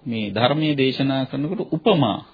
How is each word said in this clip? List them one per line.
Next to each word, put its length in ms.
මේ 240
ධර්මයේ 460
දේශනා 480
කරනකොට 440
උපමා 500